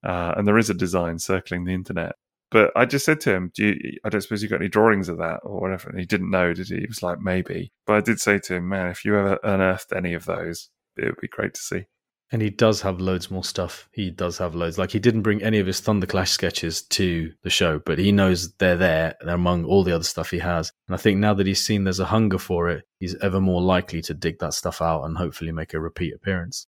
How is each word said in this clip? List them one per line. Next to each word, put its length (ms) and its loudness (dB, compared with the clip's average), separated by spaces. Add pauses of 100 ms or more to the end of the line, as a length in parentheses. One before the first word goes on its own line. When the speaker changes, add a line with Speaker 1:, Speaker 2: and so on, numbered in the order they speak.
Speaker 1:
Uh, 320 -2
and 100 2
there 120 8
is 120 4
a 40 2
design 440 -2
circling 460 -2
the 100 -2
internet. 380 -6 (400)
But 220 8
I 100 6
just 200 0
said 180 2
to 120 2
him, 200 -4
"Do 120 0
you, 380 -4
I 40 -2
don't 120 0
suppose 220 -6
you 60 -6
got 120 -2
any 80 -2
drawings 400 4
of 100 -6
that 260 -4
or 160 -8
whatever?" 280 -4
And 120 -8
he 60 -6
didn't 240 -2
know, 220 2
did 160 -6
he? 120 -6
He 60 -6
was 160 -10
like, 180 -4
"Maybe." 500 -4 (160)
But 100 4
I 40 4
did 200 0
say 200 2
to 160 -6
him, 120 -4
"Man, 200 -2
if 160 -10
you 120 2
ever 280 2
unearthed 500 0
any 200 -2
of 100 -8
those, 440 -6 (280)
it 80 -4
would 160 -4
be 80 -8
great 260 -4
to 60 -12
see." 240 -8 (480)
Speaker 2:
And 100 0
he 80 0
does 320 2
have 180 -2
loads 300 -2
more 140 -6
stuff. 480 -8
He 180 -4
does 280 -6
have 180 -4
loads. 220 -4
Like, 140 -2
he 80 0
didn't 220 4
bring 200 2
any 160 2
of 80 2
his 140 -2
Thunderclash 480 0
sketches 540 -2
to 500 0 (100)
the 80 -4
show, 340 2
but 140 -2
he 140 4
knows 420 4
they're 220 4
there. 440 2
They're 140 -4
among 300 2
all 200 6
the 100 2
other 100 -2
stuff 260 -6
he 80 -4
has. 340 -2 (160)
And 60 -4
I 40 -4
think 200 4
now 160 4
that 120 2
he's 180 0
seen 200 0
there's 160 0
a 40 2
hunger 340 2
for 300 -2
it, 160 -4 (140)
he's 180 -6
ever 240 0
more 200 2
likely 420 0
to 120 -8
dig 260 -4
that 140 -4
stuff 260 -6
out 240 0
and 120 -6
hopefully 360 -4
make 220 -8
a 60 -4
repeat 340 -6
appearance. 520 -6 (120)